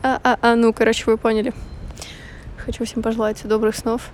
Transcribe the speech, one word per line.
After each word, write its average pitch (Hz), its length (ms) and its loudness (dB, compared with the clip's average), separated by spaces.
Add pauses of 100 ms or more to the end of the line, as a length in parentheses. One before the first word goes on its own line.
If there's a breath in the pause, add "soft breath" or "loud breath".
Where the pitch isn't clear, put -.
а, 262 220 0
а, 247 180 4
а, 233 140 6
ну, 233 160 6
короче, 226 340 2
вы 220 100 4
поняли. 220 360 0 (1040 loud breath)
Хочу - 260 -6
всем 226 160 -4
пожелать 220 440 0
добрых 220 320 2
снов. - 380 -2